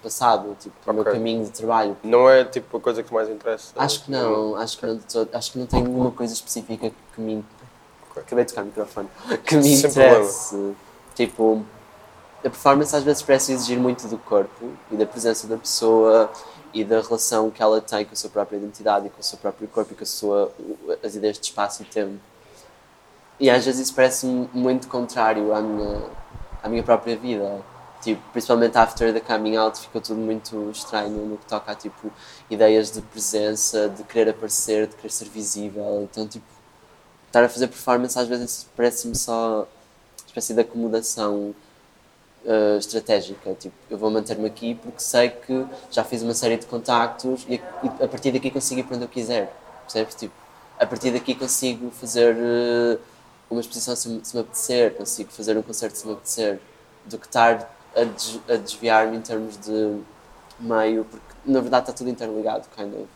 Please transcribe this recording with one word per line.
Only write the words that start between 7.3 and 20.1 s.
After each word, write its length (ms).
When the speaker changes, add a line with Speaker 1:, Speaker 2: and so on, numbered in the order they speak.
Speaker 2:
Ok. 120
Speaker 1:
Acabei 220
de 60
tocar 100
no 60
microfone. 420
<laughs> 180
Que 100
me 80
Speaker 2:
Sem 140
problema. 240
Speaker 1:
interesse. 580
Tipo, 480
a 40
performance 520
às 80
vezes 180
parece 300
exigir 280
muito 280
do 100
corpo 540
e 40
da 100
presença 420
da 100
pessoa 760
e 100
da 180
relação 500
que 100
ela 200
tem 240
com 80
a 20
sua 140
própria 280
identidade 500
e 20
com 100
o 40
seu 140
próprio 300
corpo 260
e 20
com 80
a 40
sua, 440